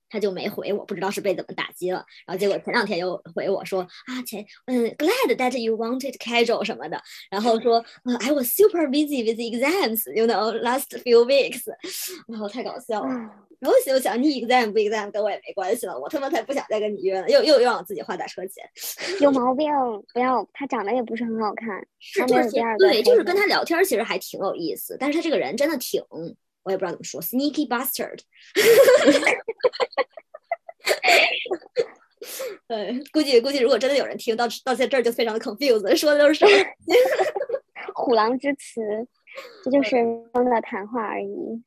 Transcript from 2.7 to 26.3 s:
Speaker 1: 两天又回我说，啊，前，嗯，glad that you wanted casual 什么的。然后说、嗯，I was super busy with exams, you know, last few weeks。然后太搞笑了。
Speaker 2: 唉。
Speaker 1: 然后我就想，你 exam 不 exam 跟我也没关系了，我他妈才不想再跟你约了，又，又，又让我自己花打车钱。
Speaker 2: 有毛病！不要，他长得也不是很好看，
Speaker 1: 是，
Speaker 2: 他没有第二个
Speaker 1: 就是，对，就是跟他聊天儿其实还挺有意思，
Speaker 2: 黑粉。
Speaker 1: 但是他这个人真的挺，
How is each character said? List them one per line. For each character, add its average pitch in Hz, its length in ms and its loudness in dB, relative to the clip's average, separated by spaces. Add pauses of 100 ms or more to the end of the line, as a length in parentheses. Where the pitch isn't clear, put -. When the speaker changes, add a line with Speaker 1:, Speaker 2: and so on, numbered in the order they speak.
Speaker 1:
两 220 140 2
天 196 120 -4
又 180 220 -6 (140)
回 170 160 -4
我 - 140 -2
说， 185 180 -4
啊， 254 420 -12
前， 208 220 -12 (200)
嗯， 247 260 0
glad 440 440 0
that 254 220 -2
you 226 180 -2
wanted 247 420 -6
casual 233 440 0
什 220 140 -6
么 160 120 -12
的。 165 140 -10 (280)
然 202 120 -4
后 226 180 2
说、 233 240 2 (200)
嗯， 247 140 -2
I 240 140 -2
was 262 160 0
super 349 380 4
busy 285 380 0
with 226 160 -2
exams, 240 760 -2
you 226 120 2
know, 214 340 0
last 247 300 -2 (120)
few 240 240 6
weeks。 254 380 2 (640)
然 220 100 -12
后 208 100 -8
太 226 140 -10
搞 - 160 -10
笑 233 240 -6
了。 269 60 -4
Speaker 2:
唉。 233 200 -6 (320)
Speaker 1:
然 262 80 -2
后 453 80 6
我 494 80 6
就 262 140 0
想， 240 240 0
你 277 180 0
exam 240 320 2
不 220 60 0
exam 208 320 0
跟 208 100 -4
我 214 80 0
也 185 60 -4 (100)
没 160 80 -12
关 196 240 -2
系 240 80 -8
了， 165 140 -8
我 143 100 -10
他 302 120 -4
妈 269 100 -4
才 330 100 0
不 - 120 -8
想 - 160 -4
再 214 100 -2
跟 214 160 -2
你 196 80 -8
约 190 180 0
了， 180 80 -2
又， 226 140 4
又， 285 120 6
又 254 40 6
让 233 180 4
我 170 60 -8
自 208 100 -14
己 151 80 -8
花 - 160 -8
打 - 80 -8
车 185 220 -10
钱。 - 180 -18 (560)
Speaker 2:
有 285 120 6
毛 254 200 2
病！ 294 160 -2 (460)
不 240 60 -2
要， 247 320 0
他 277 120 -10
长 240 200 -4
得 392 100 0
也 254 80 0
不 226 140 -6
是 240 80 -6
很 226 160 -4
好 208 160 0
看， 214 280 -8 (140)
Speaker 1:
是， - 220 -4
Speaker 2:
他 254 80 0
没 254 80 4
有 254 120 2
第 233 120 -2
二 226 180 -2
个 381 80 8
Speaker 1:
就 311 80 4
是， - 0 -
对， 214 80 2
就 480 140 6
是 330 80 4
跟 349 100 0
他 403 120 2
聊 190 180 0
天 330 120 0
儿 370 80 2
其 254 120 0
实 185 80 0
还 175 120 -4
挺 - 220 -10
有 190 160 -4
意 165 220 -6
思， - 160 -14
Speaker 2:
黑 - 60 -10
粉。 - 20 -20
Speaker 1:
但 294 120 -2
是 320 60 -2
他 - 20 0
这 330 80 -4
个 262 80 0
人 151 200 -4
真 285 120 0
的 311 80 -2
挺， - 240 -4 (640)